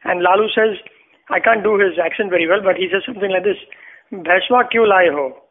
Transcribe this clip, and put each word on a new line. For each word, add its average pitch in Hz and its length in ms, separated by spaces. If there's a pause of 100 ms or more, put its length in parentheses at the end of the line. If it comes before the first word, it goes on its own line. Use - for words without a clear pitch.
And 180 180
Lalu 190 340
says, 220 220 (520)
I 190 100
can't 220 240
do 214 140
his 185 260
accent 190 260
very 175 180
well, 190 160
but 185 120
he 185 160
says 190 140
something 202 240
like 185 140
this, 196 140 (540)
Bhaiswa 190 600
kyun 226 160
laaye 185 240
ho? 143 260 (120)